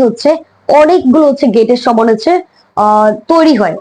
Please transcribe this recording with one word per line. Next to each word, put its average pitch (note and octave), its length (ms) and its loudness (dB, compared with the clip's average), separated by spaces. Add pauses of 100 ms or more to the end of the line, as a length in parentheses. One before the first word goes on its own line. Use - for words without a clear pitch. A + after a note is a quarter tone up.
হচ্ছে A#3+ 240 -2 (520)
অনেকগুলো D#4 480 2
হচ্ছে C#4 160 -2 (100)
গেটের A#3 300 0
সমন্বয়ে A3+ 300 0
হচ্ছে, D#4+ 180 -2 (440)
আহ, G#3+ 320 0 (220)
তৈরি E3 300 2
হয়, E3+ 200 -4